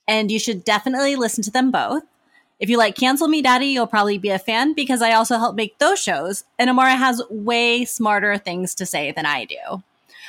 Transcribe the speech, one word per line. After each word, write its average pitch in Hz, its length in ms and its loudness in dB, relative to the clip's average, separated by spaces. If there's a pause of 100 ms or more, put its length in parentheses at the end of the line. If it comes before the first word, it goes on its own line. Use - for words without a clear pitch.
And 214 220 0
you 220 100 -2
should 202 260 -6
definitely 262 500 0
listen 233 300 -2
to 208 60 -8
them 254 200 2
both. 175 320 -2 (560)
If 208 100 -2
you 233 80 4
like 214 200 2
Cancel 277 320 2
Me 311 120 2
Daddy, 254 260 2
you'll 254 200 0
probably 208 300 0
be 196 120 -4
a 190 80 0
fan 233 360 0
because 262 280 -2
I 226 120 4
also 226 240 2
help 226 180 -2
make 214 240 -6
those 370 200 2
shows, 175 440 -4 (160)
and 247 100 2
Amara 262 280 4
has 254 320 0
way 233 560 0
smarter 208 520 0
things 180 380 -6
to 185 100 -6
say 147 280 -4
than 160 120 -4
I 143 200 -2
do. - 380 -12 (460)